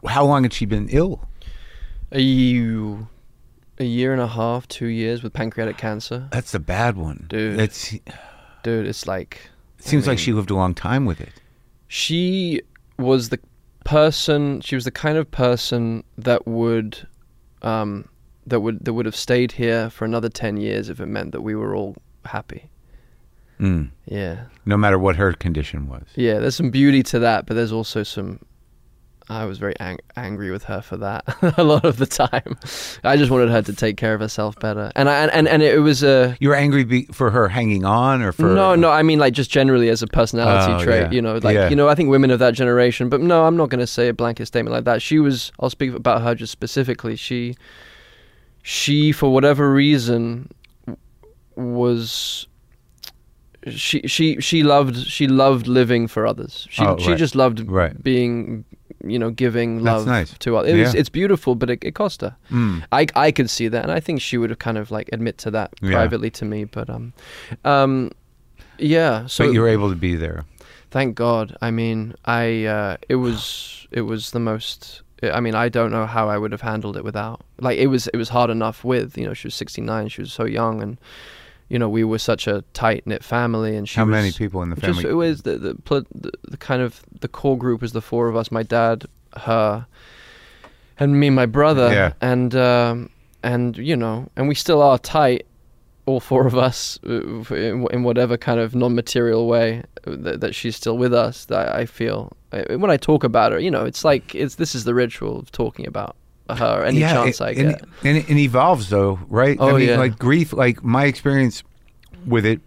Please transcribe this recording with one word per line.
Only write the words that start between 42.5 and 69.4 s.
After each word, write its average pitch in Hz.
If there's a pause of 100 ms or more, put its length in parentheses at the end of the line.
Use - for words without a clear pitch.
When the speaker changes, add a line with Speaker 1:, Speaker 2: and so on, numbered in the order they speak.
Speaker 2:
generation, 123
but 131
no, 170
I'm 165
not 151
gonna 123
say 120
a 117
blanket 117
statement 117
like 120
that. 117
She 156
was, 139
I'll 131
speak 131
about 113
her 120
just 113
specifically. 117
She, 120 (1040)
she, 151
for 143
whatever 139
reason, 120 (360)
w-, - (580)
was, 120 (1200)
she, -
she, 160
she 160
loved, 143
she 131
loved 131
living 120
for 110
others. -
She, -
Speaker 1:
Oh, 95
Speaker 2:
she 87
Speaker 1:
right. 87
Speaker 2:
just 160
loved 117
Speaker 1:
Right. 92
Speaker 2:
being, 120 (400)
you 107
know, 113
giving 117
Speaker 1:
That's 117
Speaker 2:
love 107
Speaker 1:
nice. 113
Speaker 2:
to 117
others. 123
It 170
was, -
Speaker 1:
Yeah. -
Speaker 2:
it's 131
beautiful, 180
but 120
it, 120
it -
cost 208
her. 98 (140)
Speaker 1:
Mm. 107
Speaker 2:
I, 143 (100)
I 147
could 127
see 117
that, 113
and 156
I 165
think 151
she -
would 117
have -
kind 110
of, 107
like, 107
admit 113
to -
that 107
Speaker 1:
Yeah. 95
Speaker 2:
privately 110
to -
me. 107
But, 113
um, 117 (520)
um, 135 (680)
yeah. 151
So 123